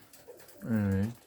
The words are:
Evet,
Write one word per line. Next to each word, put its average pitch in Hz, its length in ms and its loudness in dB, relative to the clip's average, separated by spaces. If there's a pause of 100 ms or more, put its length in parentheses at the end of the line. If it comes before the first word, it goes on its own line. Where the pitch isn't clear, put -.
(640)
Evet, 101 460 2 (180)